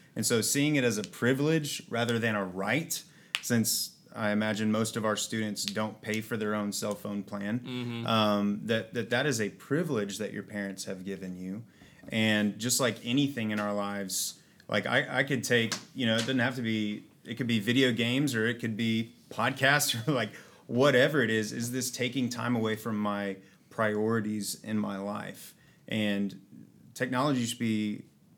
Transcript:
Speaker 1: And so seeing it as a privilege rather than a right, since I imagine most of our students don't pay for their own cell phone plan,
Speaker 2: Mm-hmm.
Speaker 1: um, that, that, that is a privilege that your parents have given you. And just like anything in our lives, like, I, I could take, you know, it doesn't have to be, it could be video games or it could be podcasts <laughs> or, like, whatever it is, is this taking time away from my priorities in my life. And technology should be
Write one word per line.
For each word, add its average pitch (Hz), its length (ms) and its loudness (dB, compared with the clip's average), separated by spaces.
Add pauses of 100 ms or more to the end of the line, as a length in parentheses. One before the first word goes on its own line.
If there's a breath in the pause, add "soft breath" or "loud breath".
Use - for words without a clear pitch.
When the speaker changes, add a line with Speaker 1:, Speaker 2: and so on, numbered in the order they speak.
(160 loud breath)
Speaker 1:
And 117 100 -2
so 117 160 4
seeing 147 340 2
it 135 80 4
as 113 140 2
a 104 60 -2
privilege 143 880 0
rather 117 300 0
than 110 160 2
a 101 100 0
right, 98 560 -2 (400 loud breath)
since - 500 0 (240)
I 107 160 0
imagine 107 400 0
most 110 260 0
of 110 80 -2
our 107 100 2
students 107 500 -4
don't 104 360 -4
pay 110 200 -2
for 113 160 -4
their 107 180 -2
own 104 160 -2
cell 104 240 -2
phone 101 280 -6
plan, 104 360 -4
Speaker 2:
Mm-hmm. 120 480 -6
Speaker 1:
um, 104 580 4
that, 110 280 -2
that, 117 160 -4
that 127 160 2
is 120 160 0
a 101 80 -2
privilege 117 680 -2
that 104 120 -4
your 104 120 -8
parents 98 420 -8
have 95 180 -8
given 92 340 -8
you. 95 260 -8 (460 loud breath)
And 104 480 2
just 120 220 0
like 120 240 0
anything 120 480 0
in 104 80 -2
our 104 140 -2
lives, 101 640 -4 (340 loud breath)
like, 107 160 0
I, 131 340 0
I 139 40 4
could 135 200 -2
take, 113 300 2 (200)
you 131 120 -2
know, 110 100 4
it 117 40 2
doesn't 127 200 0
have 123 160 0
to 127 60 -6
be, 107 420 -2 (220)
it 120 100 -10
could 127 120 -4
be 113 120 4
video 120 320 4
games 120 420 2
or 110 140 2
it 120 120 -2
could 110 180 -2
be 113 340 0 (180)
podcasts 135 720 2
<laughs> 113 60 -8
or, 156 60 2
like, 110 160 0 (380 loud breath)
whatever 139 540 6
it 110 80 4
is, 110 220 2
is 120 200 -4
this 123 200 -4
taking 123 380 -2
time 120 260 -2
away 110 220 2
from 110 200 -4
my 101 380 -2 (460 loud breath)
priorities 107 840 0
in 107 160 -4
my 101 180 -2
life. 104 560 -8 (340 soft breath)
And 101 480 0 (600)
technology 127 500 0
should 117 140 -4
be 107 460 0 (320)